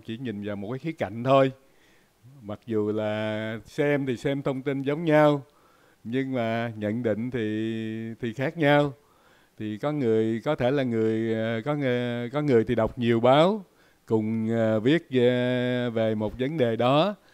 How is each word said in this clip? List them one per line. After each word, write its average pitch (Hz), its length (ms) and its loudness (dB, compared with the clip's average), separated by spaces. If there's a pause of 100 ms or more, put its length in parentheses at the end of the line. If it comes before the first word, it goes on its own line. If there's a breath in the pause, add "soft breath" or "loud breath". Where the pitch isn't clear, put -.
chỉ 113 120 -10
nhìn 110 260 -8
vào 104 120 -8
một 101 160 -8
cái 131 80 -8
khía 160 120 -8
cạnh 113 320 -6
thôi. 135 280 4 (920 soft breath)
Mặc 104 240 -12
dù 107 260 0
là 107 720 -4
xem 143 400 0
thì 127 120 -2
xem 139 240 -4
thông 135 200 -4
tin 139 200 -4
giống 147 240 -4
nhau, 151 380 6 (600 soft breath)
nhưng 131 300 -4
mà 117 440 -2
nhận 107 260 -2
định 113 280 -2
thì, 127 80 -4 (840)
thì 117 120 -4
khác 156 240 -4
nhau. 147 360 4 (640 soft breath)
Thì 107 200 -8
có 143 140 -4
người, 113 540 2
có 151 100 0
thể 127 160 0
là 139 120 0
người, 113 500 0
à, 113 320 -4
có 147 100 -2
người, 123 540 -2
có 143 120 -4
người 123 220 4
thì 123 120 -2
đọc 113 240 0
nhiều 117 200 2
báo, 160 460 4 (400 soft breath)
cùng, 110 460 -2
à, 110 280 2
viết 147 300 0
về, 123 800 0
về 113 260 0
một 107 240 -4
vấn 143 180 -4
đề 117 180 2
đó, 143 400 2 (180 soft breath)